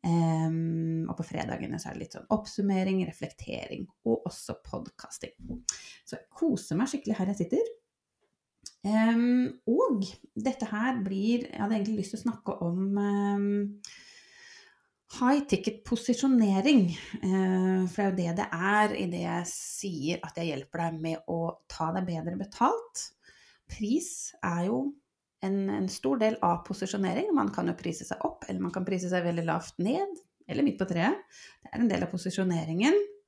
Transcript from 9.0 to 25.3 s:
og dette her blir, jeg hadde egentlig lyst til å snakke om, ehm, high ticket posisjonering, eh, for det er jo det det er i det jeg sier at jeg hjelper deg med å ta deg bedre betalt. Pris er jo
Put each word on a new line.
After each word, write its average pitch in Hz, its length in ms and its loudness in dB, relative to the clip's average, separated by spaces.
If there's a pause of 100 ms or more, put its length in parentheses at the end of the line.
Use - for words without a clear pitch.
og 262 360 4 (320)
dette 226 320 -2
her 233 340 0
blir, 202 420 0
jeg - 140 -8
hadde 214 180 0
egentlig 208 220 0
lyst 202 140 -4
til 220 80 -6
å - 40 -2
snakke - 380 -4
om, 175 180 0 (220)
ehm, 202 480 2 (1700)
high 277 300 4
ticket - 360 -2
posisjonering, 233 1040 4 (320)
eh, 185 680 2
for 170 80 -8
det 202 80 0
er 196 60 4
jo 185 60 -2
det 170 200 -2
det 202 160 0
er 208 440 4
i 185 140 -2
det 175 140 -4
jeg 175 220 -2
sier 170 760 -4
at - 140 -12
jeg 170 140 -2
hjelper 143 340 -4
deg 165 160 -4
med 160 180 -2 (100)
å 165 300 -2 (100)
ta 165 240 -4
deg 185 140 -2
bedre 170 300 -4
betalt. - 760 -2 (560)
Pris - 640 -4 (100)
er 175 240 0
jo 262 280 -2 (500)